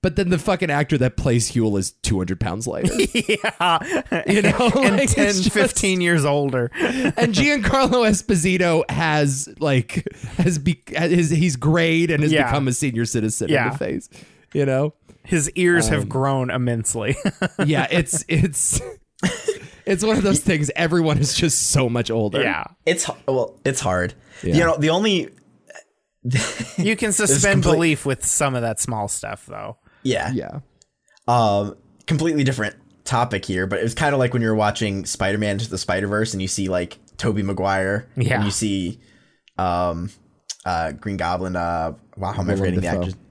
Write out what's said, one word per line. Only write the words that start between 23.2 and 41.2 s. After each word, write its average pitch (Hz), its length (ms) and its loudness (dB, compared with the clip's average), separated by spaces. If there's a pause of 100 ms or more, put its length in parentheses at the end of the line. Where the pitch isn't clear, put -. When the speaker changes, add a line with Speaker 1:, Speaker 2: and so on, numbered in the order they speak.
Speaker 3:
well, 131 380 -2
it's 135 160 0
hard. 90 320 0 (300)
Speaker 1:
Yeah. 87 120 0
Speaker 3:
You 170 80 6
know, 165 140 2
the 156 140 2
only 190 380 2 (920)
<laughs> - 540 -2
Speaker 2:
You 202 180 2
can 220 140 -2
Speaker 3:
It's - 80 0
Speaker 2:
suspend 196 460 4
Speaker 3:
complete - 100 4
Speaker 2:
belief 160 320 2
with 135 200 -2
some 139 300 0
of 120 60 -2
that 113 180 -4
small 107 280 -4
stuff, - 400 -8
though. 104 300 -12 (260)
Speaker 3:
Yeah. 123 280 -2
Speaker 1:
Yeah. 131 280 -8 (680)
Speaker 3:
Um, 104 480 2 (300)
completely 151 380 0
different 107 320 -2 (280)
topic 117 420 -2
here, 95 220 -2
but 95 120 -2
it 90 40 0
was 117 120 -4
kinda 143 220 0
like 123 160 0
when 120 80 0
you're 110 140 0
watching 104 500 -2
Spider-Man 104 460 -2
Into 110 180 -4
the 95 80 -6
Spider-Verse 98 560 -2
and 95 80 -4
you 92 60 -4
see, 98 220 -4
like, 87 280 -4 (200)
Tobey 107 260 -2
Maguire 95 720 -2
Speaker 2:
Yeah. 127 200 0
Speaker 3:
and 107 100 0
you 98 60 -2
see, 95 480 -4 (580)
um, 87 520 -2 (560)
uh, 82 280 -2
Green 101 240 -6
Goblin, 90 380 -4